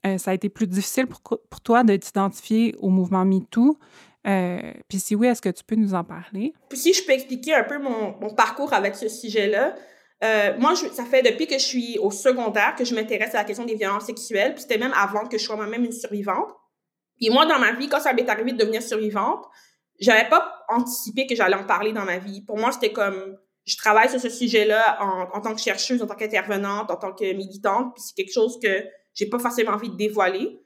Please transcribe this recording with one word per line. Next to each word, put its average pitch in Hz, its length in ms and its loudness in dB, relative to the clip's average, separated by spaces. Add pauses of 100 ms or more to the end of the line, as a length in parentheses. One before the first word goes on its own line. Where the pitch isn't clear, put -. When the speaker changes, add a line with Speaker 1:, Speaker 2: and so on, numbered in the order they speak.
Speaker 1:
euh, 190 120 2
ça 185 140 -2
a - 20 4
été 202 160 -2
plus - 160 -2
difficile 196 400 0
pour, - 160 -14
pour - 400 -8
toi 240 220 4
de 202 120 6
t'identifier 214 800 0
au 190 120 0
mouvement 185 340 2
metoo? 226 540 4 (480)
Euh, 185 460 -2 (160)
puis 190 100 -6
si - 160 -2
oui, 226 140 4
est-ce 233 120 2
que - 80 -2
tu - 160 -6
peux 220 120 -2
nous 202 180 2
en 170 100 -2
parler ? 190 480 -8 (160)
Speaker 2:
Puis 277 100 -10
si 320 140 4
je 370 120 2
peux 311 80 2
expliquer 262 420 0
un 262 100 4
peu 285 140 -6
mon, 226 420 -4
mon 214 140 -8
parcours - 400 0
avec 202 220 0
ce 240 120 -6
sujet-là, 214 680 0 (460)
euh, 208 360 2
moi, 294 160 4
je, 359 120 -4
ça - 180 -8
fait 254 180 4
depuis 254 240 2
que 285 80 -2
je 262 100 0
suis 240 340 -4
au 202 120 2
secondaire 233 680 2
que 254 80 -2
je 247 100 -2
m'intéresse 220 400 -2
à 226 40 2
la 208 60 0
question 214 200 -8
des 226 100 -4
violences 208 320 -2
sexuelles, 233 480 -2
puis - 80 -16
c'était 220 160 -2
même 254 180 -2
avant 202 300 0
que 247 100 -6
je 214 80 -4
sois 214 120 -6
moi-même 220 280 -4
une 226 80 -4
survivante. 208 560 -4 (720)
Puis 220 100 2
moi, 269 140 6
dans 311 140 4
ma 226 140 4
vie, 262 160 -6
quand 294 120 0
ça 294 140 0
m'est 247 140 0
arrivé 226 240 -2
de 247 40 -6
devenir 220 240 0
survivante, 220 640 -4 (560)
j'avais 220 280 6
pas - 400 2
anticipé 247 580 -2
que 254 80 -2
j'allais 196 220 4
en 196 80 -8
parler 202 280 0
dans 214 120 -4
ma 180 140 -4
vie. 202 240 -12
Pour 208 140 -10
moi, 233 160 2
c'était 240 200 -2
comme, 196 440 -4 (300)
je - 100 -4
travaille 220 320 4
sur 254 120 0
ce 247 100 -4
sujet-là 220 680 4
en, 185 360 -2
en 208 40 -4
tant 220 140 -6
que 220 60 -8
chercheuse, 233 400 -2
en 214 60 -4
tant - 100 -8
qu'intervenante, 202 720 -2
en 175 60 -2
tant 190 160 -8
que 190 220 -4
militante, 202 600 -4
puis - 120 -18
c'est - 80 -16
quelque 190 180 -6
chose 240 300 0
que 202 220 0 (300)
j'ai - 120 -6
pas 226 120 -4
forcément 240 340 0
envie 208 180 -4
de 185 60 -12
dévoiler. 208 680 0